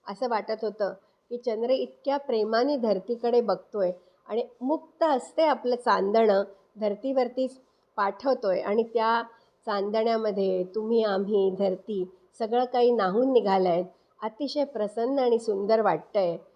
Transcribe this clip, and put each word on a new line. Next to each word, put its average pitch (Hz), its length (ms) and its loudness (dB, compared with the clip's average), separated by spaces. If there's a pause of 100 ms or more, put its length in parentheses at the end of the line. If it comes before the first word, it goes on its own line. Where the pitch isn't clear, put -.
असं 226 200 -6
वाटत 214 360 -4
होतं 202 280 -2 (380)
की 240 60 -6
चंद्र 233 340 -4
इतक्या 262 460 -2
प्रेमाने 247 600 2
धरतीकडे 233 640 0
बघतोय 190 500 -2 (380)
आणि 233 180 -4 (140)
मुक्त 302 420 -4
हस्ते 302 400 0
आपलं 247 340 0
चांदणं 208 680 2 (360)
धरतीवरतीच 247 800 -2 (360)
पाठवतोय 202 640 0
आणि 208 220 0
त्या 226 400 0 (440)
चांदण्यामध्ये 208 1000 -2
तुम्ही, 220 380 -2
आम्ही, 196 560 0
धरती 190 520 -4 (280)
सगळं 233 260 0
काही 247 260 2
न्हाऊन 226 420 2
निघालं 190 360 4
आहे. 180 280 -2 (260)
अतिशय 269 420 -4
प्रसन्न 233 540 -4
आणि 240 200 2
सुंदर 220 420 0
वाटतंय. 175 560 0 (200)